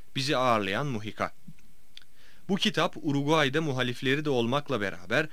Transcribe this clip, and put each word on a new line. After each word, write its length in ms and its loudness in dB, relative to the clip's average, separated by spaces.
bizi 220 0
ağırlayan 500 2
Mujica. 440 -2
Bu 60 2
kitap, 460 2
Uruguay'da 600 2
muhalifleri 640 0
de 40 2
olmakla 520 2
beraber 520 0